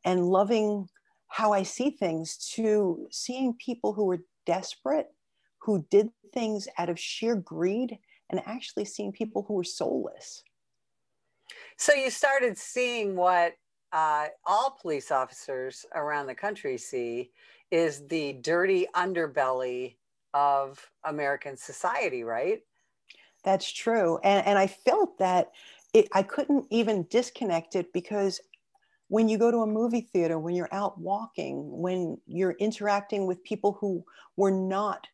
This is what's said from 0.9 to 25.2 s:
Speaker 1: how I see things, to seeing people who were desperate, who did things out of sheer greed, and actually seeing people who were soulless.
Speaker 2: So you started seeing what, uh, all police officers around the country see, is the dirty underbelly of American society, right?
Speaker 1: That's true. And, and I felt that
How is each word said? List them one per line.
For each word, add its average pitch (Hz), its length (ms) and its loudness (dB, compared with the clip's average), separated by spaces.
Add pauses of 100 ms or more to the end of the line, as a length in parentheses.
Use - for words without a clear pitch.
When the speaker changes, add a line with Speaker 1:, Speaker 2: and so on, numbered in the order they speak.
Speaker 1:
how 214 240 2
I 196 100 2
see 247 280 -2
things, 165 460 -4 (200)
to 214 540 2
seeing 254 440 -4
people 233 400 -4
who 214 100 0
were 180 200 0 (200)
desperate, 220 640 -2 (540)
who 196 280 0
did 214 220 6 (240)
things 214 420 -4
out 175 140 -2
of 170 80 -2
sheer - 380 -2
greed, 190 600 -2 (320)
and 185 160 -4
actually 214 400 -8
seeing 202 280 -8
people 208 340 -4
who 208 80 -6
were 180 100 0
soulless. - 760 -6 (1400)
Speaker 2:
So - 160 6
you 262 160 2
started 254 480 2
seeing 240 560 -2
what, 175 400 4 (380)
uh, 156 340 2 (180)
all 233 360 0
police 151 320 -4
officers 131 840 -4
around 147 320 -4
the 131 80 -10
country 196 420 -6
see, 120 540 -6 (400)
is 151 380 0
the 151 260 -4
dirty 175 520 0 (100)
underbelly 131 1000 -2 (380)
of 139 500 2 (200)
American 143 520 -4
society, 147 680 -4
right? 131 380 -2 (840)
Speaker 1:
That's 190 280 2
true. 208 520 2
And, 196 220 4
and 202 120 4
I 196 80 6
felt 349 520 0
that 185 340 2 (420)